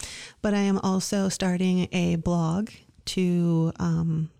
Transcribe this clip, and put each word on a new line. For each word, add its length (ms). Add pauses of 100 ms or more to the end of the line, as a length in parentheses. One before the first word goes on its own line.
(420)
But 120
I 60
am 200
also 500
starting 640
a 240
blog 520 (360)
to, 760
um, 500 (100)